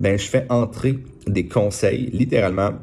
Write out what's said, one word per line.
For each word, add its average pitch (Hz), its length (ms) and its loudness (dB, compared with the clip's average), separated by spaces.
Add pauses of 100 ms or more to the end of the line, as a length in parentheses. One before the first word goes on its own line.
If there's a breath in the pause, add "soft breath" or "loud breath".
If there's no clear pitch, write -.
Ben, 101 180 2
je - 100 -6
fais 131 200 0
entrer 127 500 0 (280)
des 95 200 0
conseils, - 680 0
littéralement, 98 580 2 (120)